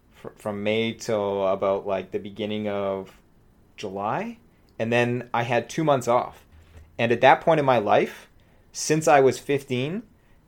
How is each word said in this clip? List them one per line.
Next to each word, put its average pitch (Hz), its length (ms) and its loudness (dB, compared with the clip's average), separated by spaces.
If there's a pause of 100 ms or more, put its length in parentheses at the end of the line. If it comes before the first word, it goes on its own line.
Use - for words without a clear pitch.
(120)
fr-, - 240 -20
from 104 280 -8
May 113 280 0
till 101 560 -2
about, 98 400 0
like, 95 240 -4
the 104 80 -4
beginning 104 480 -6
of 98 540 -6 (560)
July. 110 600 -6 (400)
And 113 140 -4
then 120 420 0
I 120 100 -2
had 120 260 -2
two 160 160 -4
months 139 240 2
off. - 360 -2 (520)
And 120 160 2
at 117 80 -2
that 143 180 8
point 160 220 2
in 139 40 0
my 127 120 4
life, 110 500 0 (460)
since 156 340 -2
I 147 140 8
was 127 180 4
fifteen, 139 640 -4 (440)